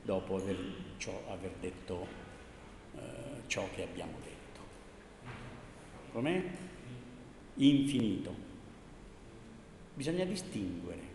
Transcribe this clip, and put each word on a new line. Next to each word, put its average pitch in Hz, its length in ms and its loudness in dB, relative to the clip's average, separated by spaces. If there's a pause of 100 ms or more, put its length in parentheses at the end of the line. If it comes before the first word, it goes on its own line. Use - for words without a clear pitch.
dopo 95 320 4
aver, 95 200 4 (420)
ciò, 95 220 -4 (100)
aver 92 300 -2
detto, 90 480 -2 (880)
eh, - 40 -8 (480)
ciò 98 260 4
che 95 80 -2
abbiamo 82 420 -4
detto. - 360 -10 (1500)
Com'è? 160 320 4 (1120)
Infinito. 135 800 8 (1600)
Bisogna 165 300 4
distinguere. 90 880 -2